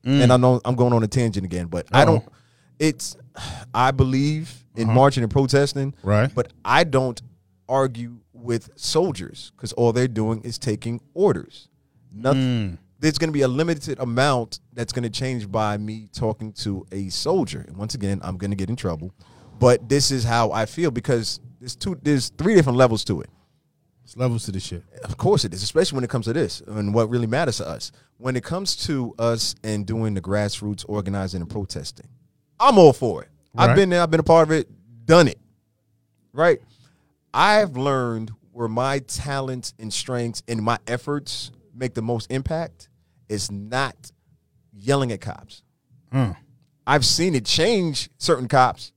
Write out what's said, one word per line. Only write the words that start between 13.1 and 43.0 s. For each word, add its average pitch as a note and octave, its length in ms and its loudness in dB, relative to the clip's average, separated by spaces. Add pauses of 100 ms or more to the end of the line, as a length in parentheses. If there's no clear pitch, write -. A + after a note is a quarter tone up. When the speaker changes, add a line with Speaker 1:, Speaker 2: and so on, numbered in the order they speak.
Speaker 2:
gonna D#3+ 140 -2
be D3 100 0
a C#3+ 60 2
limited D3+ 520 -4
amount B2+ 600 -2 (140)
that's A#2 200 -8
gonna A#2+ 160 -4
change A#2+ 420 -6
by G#2+ 260 -2
me G#2+ 360 -10
talking A2 400 -6
to G2 380 -6
a G2 180 -6
soldier. D#3 580 -2
And - 100 -16
once G#2+ 180 -8
again, G2 280 -4
I'm F#2 140 -8
gonna G2+ 180 -4
get F#2+ 140 -6
in A#2 60 -4
trouble. E2+ 380 -8 (460)
But B2 300 6
this C#3 220 2
is B2+ 120 -2
how A#2 280 2
I A2 140 -2
feel D#3+ 260 -4
because A#2 480 -2 (200)
there's B2 160 -16
two, F#3 260 -8
there's C#3+ 280 0
three G3 260 0
different C3+ 220 6
levels A#2 280 4
to F2 160 -2
it. - 80 -14 (760)
Speaker 1:
It's - 140 -20
levels A#2+ 280 -2
to G#2 60 -8
this F#2 120 -6
shit. - 200 -12 (200)
Speaker 2:
Of - 140 -10
course F#3+ 280 2
it F2 80 -6
is, F#2+ 100 -10
especially D#3 340 0
when B2+ 60 -2
it A#2+ 60 -4
comes A#2+ 160 -2
to A2+ 80 -2
this D3 280 -4
and G#2 320 -4
what A2+ 160 2
really A#2+ 180 0
matters C3 300 -2
to - 100 -8
us. D2 240 -12 (260)
When B2+ 180 -4
it A#2+ 80 -4
comes F#3 320 -4 (120)
to C3 320 -4
us A#2 440 -2
and G#2 220 -4
doing A2 280 -2
the F#2+ 80 -4
grassroots G#2 680 -4
organizing G2 540 -4
and E2 80 -10
protesting, - 580 -10 (520)
I'm A#3+ 180 6
all D#3+ 160 12
for E2+ 300 -4
it. - 60 -20 (280)
I've F3+ 120 6
Speaker 1:
Right. B2 60 6
Speaker 2:
been F#3+ 140 6
there, F3 120 2
I've E3+ 100 0
been D#3+ 80 4
a D#3 40 0
part E3 240 6
of D#3 40 0
it, D#3 160 0 (380)
done E3 220 8
it. - 100 -4 (960)
Right? D#3 280 2 (720)
I've F#3+ 440 4
learned B2 540 -2 (200)
where A#2 160 -6
my C3 320 -2
talents C3 800 -8
and A2 140 -10
strengths A#2+ 540 -6
and A#2 140 -4
my A2+ 160 0 (100)
efforts C#3+ 640 -8 (220)
make B2+ 200 -8
the A#2 80 -6
most A#2 300 -4
impact D#3 580 -8 (400)